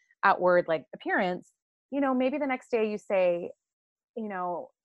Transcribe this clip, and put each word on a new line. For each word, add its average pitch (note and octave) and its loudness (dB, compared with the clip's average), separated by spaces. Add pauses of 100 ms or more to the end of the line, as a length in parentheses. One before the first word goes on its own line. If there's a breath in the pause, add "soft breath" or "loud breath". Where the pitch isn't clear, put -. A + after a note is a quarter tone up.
(240)
outward, F3+ 4
like, E3 -2
appearance, A3+ -4 (380)
you C#4 -2
know, C4+ 0
maybe B3+ 0
the C#4+ -4
next B3+ -6
day A3 0
you G#3 -6
say, F3+ 0 (680)
you A3 -8
know, F3+ -8 (140)